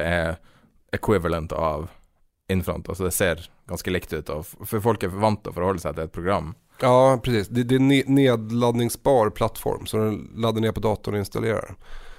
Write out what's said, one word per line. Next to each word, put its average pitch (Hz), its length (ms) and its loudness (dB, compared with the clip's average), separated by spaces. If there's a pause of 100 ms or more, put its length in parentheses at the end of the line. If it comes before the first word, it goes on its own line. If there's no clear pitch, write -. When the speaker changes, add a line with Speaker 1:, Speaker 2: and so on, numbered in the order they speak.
Speaker 1:
er 82 320 -2 (560)
equivalent 82 600 0
av 78 380 -4 (580)
Infront, 87 400 -4
altså 87 160 -4
det 90 100 -2
ser 85 340 0 (200)
ganske 87 220 -8
likt 90 220 -4
ut, 76 180 -6
og 76 100 -6
f-, - 160 -14 (100)
for 110 140 -2
folk 107 240 2
er 92 40 0
vant 101 360 0
til - 80 -12
å - 40 -14
forholde 87 240 0
seg 76 140 -6
til 80 100 -6
et 78 80 -10
program. 85 420 -4 (260)
Speaker 2:
Ja, 127 420 6
precis. 113 260 0
Det, 120 140 0
det 120 120 2
är 131 60 6
ne-, 135 260 4
nedladdningsbar 120 1200 2
plattform, - 560 -4
så 110 120 -4
den 110 380 -4
laddar 110 240 -2
ner 110 120 0
på 101 80 -6
datorn 104 340 -2
och 104 60 0
installerar. 110 540 -4 (440)